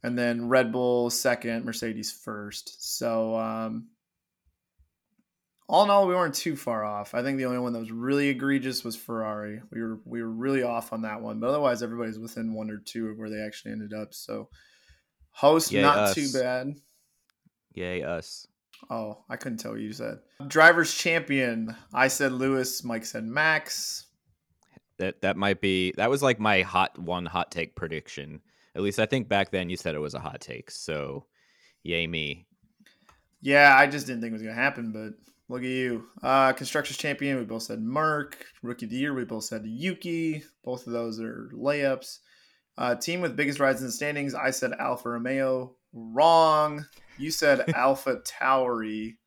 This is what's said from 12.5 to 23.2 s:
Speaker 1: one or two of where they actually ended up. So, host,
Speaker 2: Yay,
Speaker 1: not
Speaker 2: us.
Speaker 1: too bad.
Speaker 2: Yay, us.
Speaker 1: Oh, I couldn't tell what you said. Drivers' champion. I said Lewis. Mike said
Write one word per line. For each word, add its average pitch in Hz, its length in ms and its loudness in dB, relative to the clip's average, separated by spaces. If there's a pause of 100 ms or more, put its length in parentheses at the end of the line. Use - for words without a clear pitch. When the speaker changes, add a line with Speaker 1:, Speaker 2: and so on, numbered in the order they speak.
Speaker 1:
one 110 180 -6
or 107 60 -8
two 110 320 -8
of 107 80 -10
where 110 140 -10
they 107 100 -8
actually 107 320 -10
ended 107 220 -10
up. 107 180 -10
So, 110 380 -12 (800)
host, - 420 6
Speaker 2:
Yay, 104 80 4
Speaker 1:
not 143 160 8
Speaker 2:
us. - 180 4
Speaker 1:
too 147 140 0 (100)
bad. 127 360 -2 (1000)
Speaker 2:
Yay, 90 300 -4
us. 82 440 -8 (440)
Speaker 1:
Oh, 110 400 -8
I 117 60 -8
couldn't 120 200 -8
tell 113 160 -10
what 110 80 -8
you 107 140 -8
said. 113 240 -8 (300)
Drivers' 160 460 8
champion. 131 800 0 (200)
I 131 140 4
said 131 240 0
Lewis. 131 520 0
Mike 113 220 -6
said 110 180 -8